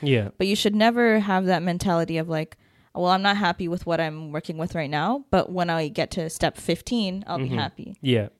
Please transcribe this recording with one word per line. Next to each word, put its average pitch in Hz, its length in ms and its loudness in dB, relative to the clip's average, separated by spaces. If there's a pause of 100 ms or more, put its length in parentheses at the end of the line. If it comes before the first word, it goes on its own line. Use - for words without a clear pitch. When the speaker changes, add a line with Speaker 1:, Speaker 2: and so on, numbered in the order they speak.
Speaker 1:
Yeah. 120 360 2
Speaker 2:
but 190 100 0
you 202 80 2
should 208 200 2
never 226 440 4
have 190 260 0
that 180 160 2
mentality 170 560 0
of, 160 100 -2
like, 160 300 -4 (380)
"Well, 175 120 0
I'm 190 140 4
not 202 160 2
happy 180 300 0
with 175 180 -4
what 165 140 0
I'm 156 320 -4
working 156 260 -6
with 165 160 -4
right 156 160 -4
now, 190 400 -2
but 185 220 2
when 175 180 -2
I 160 200 0
get 151 220 -4
to 160 180 -4
step - 280 -2
fifteen, 190 680 -2
I'll 170 100 -4
Speaker 1:
Mm-hmm. 131 120 -2
Speaker 2:
be 127 60 -4
happy." - 460 -6
Speaker 1:
Yeah. 117 280 2 (100)